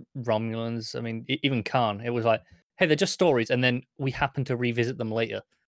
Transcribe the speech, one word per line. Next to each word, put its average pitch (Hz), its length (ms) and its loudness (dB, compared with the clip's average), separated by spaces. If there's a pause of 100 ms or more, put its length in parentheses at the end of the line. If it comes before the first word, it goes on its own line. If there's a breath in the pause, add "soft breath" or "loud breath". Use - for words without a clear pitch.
(180)
Romulans, 113 800 -2
I 123 60 -4
mean, 113 280 -6
e-, 135 140 0
even 135 180 2
Khan, 107 420 0
it 120 60 -4
was 120 160 -2
like, 113 160 4 (360 soft breath)
hey, 190 100 4
they're 156 80 4
just 185 180 0
stories, 135 360 4
and 123 140 2
then 127 200 2 (140)
we 139 140 -2
happen 139 340 -2
to 127 100 -2
revisit 120 420 0
them 110 140 -4
later. 110 300 -2 (260)